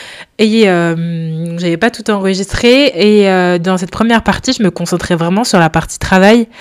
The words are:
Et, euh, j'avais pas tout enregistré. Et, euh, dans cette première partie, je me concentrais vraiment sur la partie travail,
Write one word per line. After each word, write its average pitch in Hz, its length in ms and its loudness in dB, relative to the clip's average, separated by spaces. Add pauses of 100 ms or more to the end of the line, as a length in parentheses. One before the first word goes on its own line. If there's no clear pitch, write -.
(380)
Et, 220 300 2
euh, 170 920 -2
j'avais 170 180 -2
pas 226 140 0
tout 226 200 -10
enregistré. 202 760 0
Et, 208 420 2
euh, 180 300 2
dans 185 180 -2
cette 180 140 -6
première 226 320 0
partie, - 300 -2
je 247 100 -2
me 185 80 2
concentrais 175 460 -4
vraiment 175 280 0
sur 202 140 2
la 165 100 4
partie - 300 -4
travail, 214 500 2 (120)